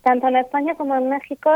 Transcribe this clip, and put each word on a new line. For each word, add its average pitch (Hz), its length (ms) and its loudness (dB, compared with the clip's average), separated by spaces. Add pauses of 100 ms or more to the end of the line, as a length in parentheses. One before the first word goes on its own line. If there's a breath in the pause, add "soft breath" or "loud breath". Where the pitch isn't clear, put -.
Tanto 254 260 -2
en 254 80 2
España 285 400 -2
como 277 180 -4
en 262 140 0
México, 277 480 -2